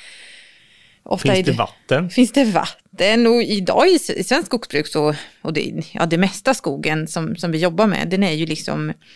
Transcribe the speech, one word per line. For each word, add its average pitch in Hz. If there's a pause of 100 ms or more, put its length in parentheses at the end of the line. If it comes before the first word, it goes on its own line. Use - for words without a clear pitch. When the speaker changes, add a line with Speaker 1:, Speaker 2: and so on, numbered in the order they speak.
(1040)
Speaker 1:
ofta -
Speaker 2:
Finns 185
Speaker 1:
är 185
Speaker 2:
det 139
Speaker 1:
det 117
Speaker 2:
vatten? 135
Speaker 1:
Finns 247
det 277
vatten? 220
Och 240
idag 202
i 370
s-, -
i -
svensk 285
skogsbruk 156
så, 151 (260)
och 160
det, 156
ja, -
det 165
mesta 196
skogen 156
som, 160
som 170
vi 156
jobbar 175
med, 170
den 190
är 180
ju 156
liksom, 156 (260)